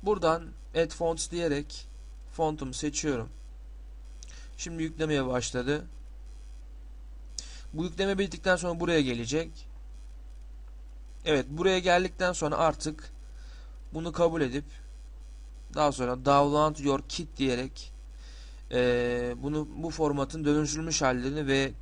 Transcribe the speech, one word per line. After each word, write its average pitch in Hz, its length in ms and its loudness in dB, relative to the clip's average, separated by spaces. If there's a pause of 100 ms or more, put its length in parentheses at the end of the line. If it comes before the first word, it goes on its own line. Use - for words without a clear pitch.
Buradan 170 440 4 (280)
Add 160 160 4
Fonts 165 400 0
diyerek 151 560 0 (440)
fontumu 151 420 0
seçiyorum. 139 560 -2 (1300)
Şimdi 165 260 -4
yüklemeye 151 440 2
başladı. 127 580 0 (1900)
Bu 156 100 -2
yükleme 190 340 2
bittikten 185 380 4
sonra 170 240 0
buraya 170 220 6
gelecek. 131 680 0 (1600)
Evet, 143 240 6
buraya 185 300 4
geldikten 180 540 4
sonra 156 240 0
artık 156 520 2 (840)
bunu 165 180 -2
kabul 165 300 6
edip 139 240 0 (1080)
daha 147 180 4
sonra 127 340 0
Download 147 600 6
Your 139 240 4
Kit - 280 -6
diyerek, 131 560 -2 (800)
e, 123 680 4
bunu, 147 380 -2
bu 160 140 -4
formatın 151 560 0
dönüştürülmüş 151 560 2
hallerini 135 460 2
ve 135 340 4